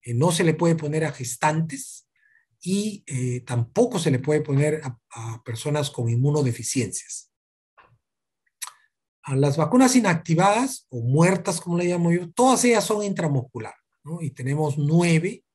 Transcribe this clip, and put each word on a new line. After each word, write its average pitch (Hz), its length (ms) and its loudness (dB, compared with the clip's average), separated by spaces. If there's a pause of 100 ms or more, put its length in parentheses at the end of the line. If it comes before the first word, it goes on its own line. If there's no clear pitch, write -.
Eh, 120 120 -8
no 151 160 2
se 180 140 0
le 160 100 4
puede 165 220 2
poner 156 280 -2
a 147 80 -4
gestantes 160 920 -4 (540)
y, 202 460 -4
eh, 123 340 -4
tampoco 196 580 -2
se 160 140 0
le 127 80 0
puede 151 200 0
poner 151 440 0
a, 123 160 -12 (100)
a 117 320 -12
personas 143 480 -4
con 117 180 -4
inmunodeficiencias. 123 1200 -2 (1900)
A 139 100 -6
las 139 220 2
vacunas 247 400 4
inactivadas 196 920 2
o 123 100 -8
muertas, 165 600 2
como 170 180 -4
le 180 80 0
llamo 170 260 0
yo, 175 200 -2
todas 254 320 4
ellas 233 200 4
son 208 200 -2
intramuscular, 143 680 -4 (300)
¿no? 165 160 -10
Y 143 100 -6
tenemos 143 480 -4
nueve 165 680 2 (100)